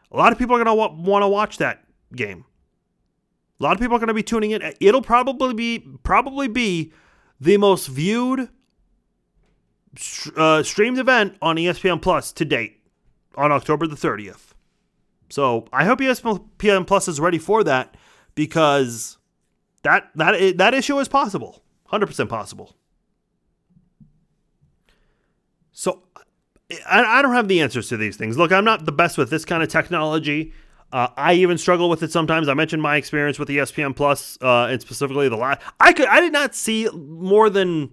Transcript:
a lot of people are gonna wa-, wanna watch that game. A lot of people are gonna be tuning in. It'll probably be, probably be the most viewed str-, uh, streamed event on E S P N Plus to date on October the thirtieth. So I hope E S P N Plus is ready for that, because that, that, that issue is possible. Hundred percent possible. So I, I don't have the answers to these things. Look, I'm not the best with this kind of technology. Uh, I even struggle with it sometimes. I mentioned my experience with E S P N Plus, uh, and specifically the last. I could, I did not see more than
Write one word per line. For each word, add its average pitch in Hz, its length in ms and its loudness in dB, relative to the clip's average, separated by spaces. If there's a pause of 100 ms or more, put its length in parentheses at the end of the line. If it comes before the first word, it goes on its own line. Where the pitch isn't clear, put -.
(120)
a - 60 -6
lot 185 140 4
of 240 80 -4
people 247 160 0
are - 20 2
gonna 226 160 2
wa-, 214 240 0
wanna 202 320 0
watch 202 300 -2
that 127 260 -4 (300)
game. 101 300 -8 (1120)
A - 40 -4
lot 151 100 2
of 190 60 0
people 233 160 0
are 226 40 -2
gonna 226 160 -2
be 214 80 -4
tuning 214 260 -2
in. 180 320 -6
It'll 226 220 6
probably 254 500 0
be, 233 340 -6 (140)
probably 269 460 0
be 196 440 -2 (480)
the 175 180 4
most 202 280 4
viewed 226 640 -2 (1500)
str-, - 440 -10
uh, 156 240 4
streamed 240 340 0
event 233 420 2
on 160 200 -2
E 170 80 0
S 175 100 -2
P - 100 -4
N 170 120 0
Plus 160 340 -2
to 165 120 -4
date 123 360 -4 (540)
on 147 160 2
October 147 340 0
the 151 100 -8
thirtieth. 104 600 -6 (720)
So 123 420 -2
I 139 140 2
hope 254 160 2
E 269 60 0
S 254 160 -2 (340)
P 208 140 2
N 190 120 2
Plus 190 240 0
is 156 120 -6
ready 170 180 0
for 202 260 0
that, 131 320 0 (380)
because 143 840 0 (640)
that, 156 320 2
that, 180 420 2
that 202 160 4
issue 269 240 -2
is 277 100 -2
possible. 196 540 -4 (280)
Hundred 208 180 -2
percent 113 240 -4
possible. 98 440 -12 (3000)
So - 300 -6 (880)
I, 220 300 4
I - 20 6
don't 254 140 2
have 233 120 2
the 185 140 4
answers 123 280 -2
to 123 60 -4
these 107 220 -4
things. 113 220 -4
Look, 165 120 2
I'm 190 140 4
not 214 200 0
the 165 60 -2
best 160 280 0
with 123 100 0
this 156 160 -4
kind 165 160 -2
of 156 80 -2
technology. 156 840 -2 (400)
Uh, 123 240 0
I 156 180 2
even 175 260 4
struggle 175 280 2
with 165 140 0
it 160 100 -6
sometimes. 160 380 0
I 135 60 0
mentioned 156 260 -2
my 147 140 0
experience 147 420 -2
with 143 140 -8
E 143 80 0
S 135 120 -2
P 156 120 -6
N 139 100 -4
Plus, - 480 -2
uh, 123 240 4
and 131 160 -4
specifically 135 480 -2
the 117 80 -2
last. 135 240 -2 (180)
I 349 140 6
could, 311 140 2
I 294 140 6
did 339 120 0
not 285 220 -2
see 220 340 -4
more 185 640 2
than 175 420 -2